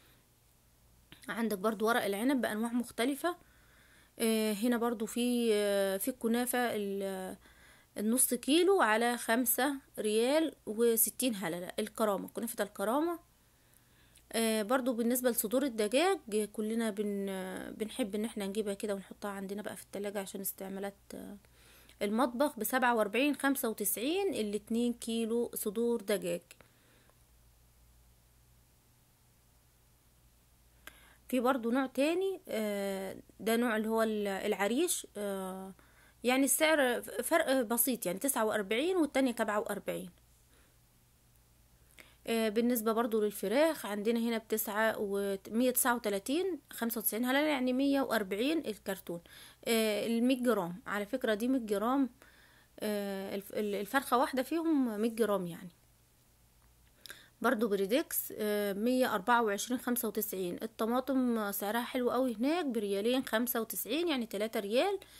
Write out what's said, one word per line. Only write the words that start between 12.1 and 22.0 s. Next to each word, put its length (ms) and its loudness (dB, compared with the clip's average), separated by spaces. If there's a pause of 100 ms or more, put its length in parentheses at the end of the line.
كنافة 360 -6
الكرامة. 560 -2 (1120)
آه، 300 2
برضو 320 2
بالنسبة 360 2
لصدور 340 0
الدجاج، 560 2 (340)
كلنا 360 -2
بن-، 840 -4
بنحب 440 -6
ان 100 -2
احنا 200 -6
نجيبها 280 -2
كده 220 -4
ونحطها 360 -10
عندنا 300 -8
بقى 160 -8
في 60 -16
التلاجة 360 -6
عشان 220 -8
استعمالات، 560 -8 (160)
آه، 240 -12 (640)